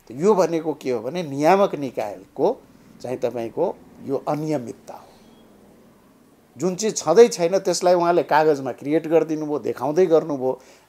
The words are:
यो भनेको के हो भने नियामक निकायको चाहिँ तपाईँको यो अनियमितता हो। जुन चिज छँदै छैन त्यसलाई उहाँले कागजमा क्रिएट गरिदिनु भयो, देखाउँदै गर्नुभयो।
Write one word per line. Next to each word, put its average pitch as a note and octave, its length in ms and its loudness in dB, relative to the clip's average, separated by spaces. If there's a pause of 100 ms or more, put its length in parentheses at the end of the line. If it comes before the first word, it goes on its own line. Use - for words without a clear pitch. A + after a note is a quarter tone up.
(120)
यो F3 240 2
भनेको E3 380 0
के C3 180 -6
हो A#2+ 80 -2
भने D3+ 240 -6
नियामक D#3+ 520 2
निकायको B2+ 880 -6 (400)
चाहिँ B2+ 160 -8
तपाईँको B2 580 -4 (280)
यो C3+ 240 -6
अनियमितता D3 680 -6
हो। - 140 -20 (1500)
जुन F3+ 180 -2
चिज G#3+ 220 -4
छँदै G3+ 300 6
छैन F3 300 -2
त्यसलाई F3+ 360 2
उहाँले E3+ 300 2
कागजमा D3 480 2
क्रिएट D#3 360 -2
गरिदिनु D#3 380 0
भयो, D3 140 -4
देखाउँदै C3+ 460 0
गर्नुभयो। D3 560 0 (280)